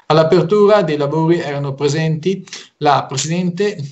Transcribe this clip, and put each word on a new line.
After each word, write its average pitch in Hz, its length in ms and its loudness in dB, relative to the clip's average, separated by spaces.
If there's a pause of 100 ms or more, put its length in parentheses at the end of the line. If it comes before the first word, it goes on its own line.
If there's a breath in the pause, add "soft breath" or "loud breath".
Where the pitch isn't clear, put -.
All'apertura 185 760 4
dei 156 140 -2
lavori 160 420 0
erano 143 360 -6
presenti 160 680 -2 (340 loud breath)
la 147 300 0
presidente 175 680 -2 (160)